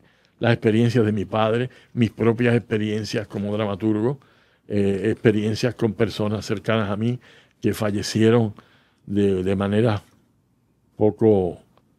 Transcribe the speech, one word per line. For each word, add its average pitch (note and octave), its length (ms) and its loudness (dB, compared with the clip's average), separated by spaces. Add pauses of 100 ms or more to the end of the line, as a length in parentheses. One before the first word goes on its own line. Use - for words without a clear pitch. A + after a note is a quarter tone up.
(380)
las A#2 140 2
experiencias A#2 540 2
de G#2+ 60 2
mi G2+ 120 -4
padre, A2 460 -2 (240)
mis A#2 160 0
propias A#2 440 0
experiencias G#2+ 720 -4
como G2+ 300 -8
dramaturgo, G#2+ 640 -2 (480)
eh, G2 420 -2
experiencias G#2+ 640 0
con A2 200 -2
personas G#2 500 -4
cercanas G#2+ 460 -2
a G2+ 80 -4
mí A#2+ 200 -2 (440)
que G#2 100 0
fallecieron G#2+ 800 0 (540)
de, G2 360 0
de F#2+ 140 0
manera G#2 460 0 (920)
poco, G#2 640 2 (400)